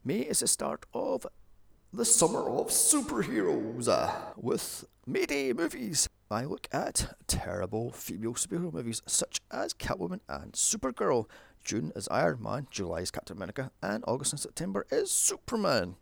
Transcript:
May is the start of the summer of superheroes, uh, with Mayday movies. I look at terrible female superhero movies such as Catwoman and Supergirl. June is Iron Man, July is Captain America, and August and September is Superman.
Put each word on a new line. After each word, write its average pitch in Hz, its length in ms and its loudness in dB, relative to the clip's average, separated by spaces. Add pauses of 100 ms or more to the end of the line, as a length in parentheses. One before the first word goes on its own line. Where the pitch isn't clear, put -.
May 165 140 2
is - 200 0
the 233 80 2
start - 460 0
of - 340 -2 (640)
the 233 140 0
summer - 440 6
of - 180 2
superheroes, 120 1200 2
uh, - 480 2
with - 480 -2 (200)
Mayday 196 460 0
movies. 240 560 0 (240)
I 113 140 -2
look - 260 -8
at - 440 -2 (120)
terrible 101 640 -2
female 113 420 -6
superhero 175 380 -2
movies 117 340 -6
such - 360 0 (100)
as 262 220 -4
Catwoman 180 560 -4
and - 240 -8
Supergirl. 208 760 2 (360)
June - 320 -2
is 98 100 -6
Iron 135 340 2
Man, 113 300 -4
July 85 300 -4
is 92 100 -4
Captain - 240 -10
America, 104 360 -6 (120)
and - 240 -2
August 131 240 0
and 147 80 -6
September 190 500 -4
is 370 220 0
Superman. 156 920 2